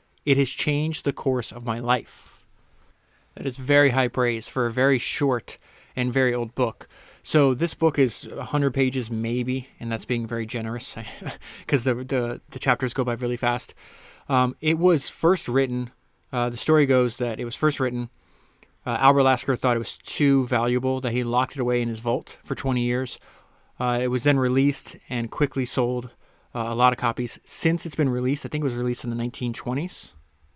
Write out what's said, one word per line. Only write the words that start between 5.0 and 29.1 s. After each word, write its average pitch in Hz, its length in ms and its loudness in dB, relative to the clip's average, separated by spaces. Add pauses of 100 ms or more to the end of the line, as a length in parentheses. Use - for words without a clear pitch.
and 123 180 0
very 127 220 2
old 120 200 -4
book. 117 340 -2 (340)
So 139 320 4
this 156 200 -2
book 160 240 2
is 123 280 0
a 127 200 -10
hundred 139 280 0
pages 131 360 0
maybe, 123 580 -2 (100)
and 117 140 -6
that's 113 120 -6
being 117 220 -2
very 117 180 -4
generous 113 520 -8 (340)
<laughs> - 380 -16
'cause 123 160 2
the, 127 100 2
the, 123 460 -2 (100)
the - 80 -10
chapters 127 340 0
go 131 120 -2
by 120 100 -2
really 123 220 -4
fast. 123 380 -2 (540)
Um, 127 320 2
it 160 180 0
was 170 300 4
first - 380 2
written, 123 460 0 (400)
uh, 123 180 0
the 120 60 -6
story 156 280 4
goes 127 340 2
that 117 200 -4
it 123 60 -6
was 117 100 -8
first 151 240 0
written, 123 320 -2 (760)
uh, 120 140 -2
Albert 139 240 6
Lasker 131 320 2
thought 120 220 0
it 117 40 -2
was - 180 -8
too 139 500 2
valuable 123 520 0
that 123 120 -2
he 123 100 0
locked 120 320 0
it 139 60 -4
away 123 200 2
in 117 80 0
his 110 120 -6
vault 120 420 -4
for - 140 -6
twenty 127 260 0
years. 123 380 -2 (580)
Uh, 123 240 0
it 127 60 0
was 123 160 0
then 143 140 4
released 131 580 2 (120)
and 117 220 -4
quickly 135 340 -2
sold, 123 460 -2 (440)
uh, 117 140 -4
a 117 60 -4
lot 123 180 6
of 117 60 -4
copies. 120 460 -2
Since - 420 0
it's 156 100 -10
been 143 120 2
released, 127 360 0
I 127 40 -8
think 151 140 -4
it - 20 0
was 123 100 -2
released 123 300 -2
in 120 60 -4